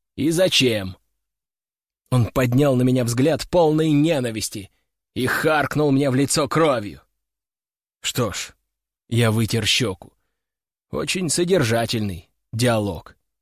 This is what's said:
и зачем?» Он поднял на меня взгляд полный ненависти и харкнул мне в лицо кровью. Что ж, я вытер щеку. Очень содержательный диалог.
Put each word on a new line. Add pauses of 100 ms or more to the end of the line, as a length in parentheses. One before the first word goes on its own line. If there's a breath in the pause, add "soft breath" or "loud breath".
(160)
и
зачем?» (1120)
Он
поднял
на
меня
взгляд
полный
ненависти (420)
и
харкнул
мне
в
лицо
кровью. (1000)
Что
ж, (560)
я
вытер
щеку. (760)
Очень
содержательный (240)
диалог. (240)